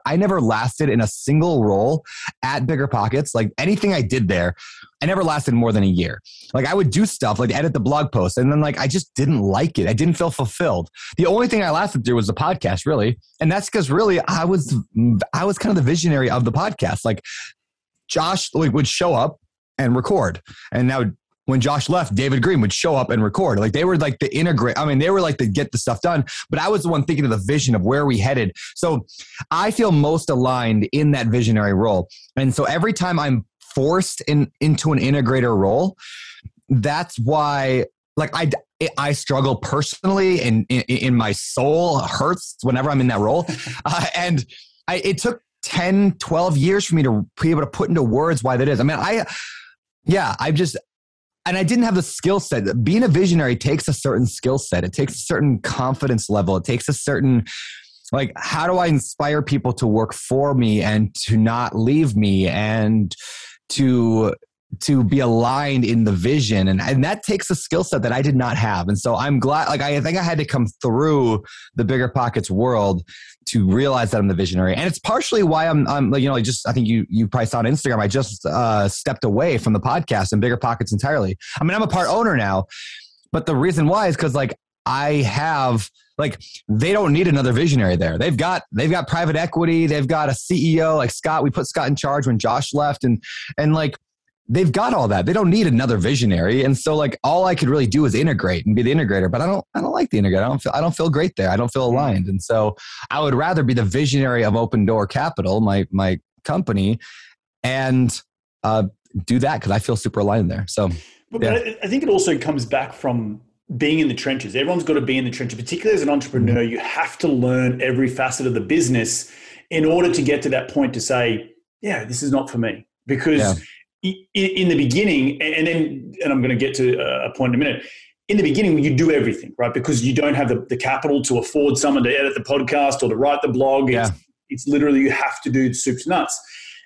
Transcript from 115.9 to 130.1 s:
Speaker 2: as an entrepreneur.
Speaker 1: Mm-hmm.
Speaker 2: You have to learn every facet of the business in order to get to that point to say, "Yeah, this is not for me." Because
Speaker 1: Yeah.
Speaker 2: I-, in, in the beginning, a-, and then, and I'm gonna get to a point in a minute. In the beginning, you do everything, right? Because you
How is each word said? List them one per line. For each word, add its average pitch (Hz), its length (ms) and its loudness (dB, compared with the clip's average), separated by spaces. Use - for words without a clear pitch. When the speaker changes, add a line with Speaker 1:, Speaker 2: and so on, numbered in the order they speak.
Speaker 2:
as 156 60 0
an 143 60 0
entrepreneur. 123 540 0
Speaker 1:
Mm-hmm. 117 80 -2
Speaker 2:
You 117 80 -6
have - 400 -6
to - 80 -2
learn 127 560 0
every 131 260 0
facet 127 380 -4
of 120 80 0
the 110 60 -2
business 120 680 0
in 160 140 0
order 170 280 2
to 147 100 0
get 147 200 0
to 147 80 -2
that 131 200 -4
point 135 240 0
to 113 60 -8
say, 120 500 -2
"Yeah, 185 240 -6
this 123 180 -8
is 143 80 -2
not 135 180 0
for 123 100 -8
me." 113 280 -4
Because 147 300 0
Speaker 1:
Yeah. 98 160 2
Speaker 2:
I-, 190 280 -8
in, 196 160 0
in 180 60 2
the 156 80 2
beginning, 143 640 0
a-, 156 120 -4
and 160 120 0
then, 156 460 -4
and 143 100 0
I'm 135 80 2
gonna 123 160 0
get 131 180 -2
to 127 260 2
a 65 340 -4
point 127 200 0
in 123 60 2
a 147 40 2
minute. 131 200 -4
In 208 80 2
the 208 60 4
beginning, 156 400 2
you 135 120 2
do 160 180 4
everything, 120 440 -2
right? 120 160 -2
Because 123 320 -2
you 131 80 0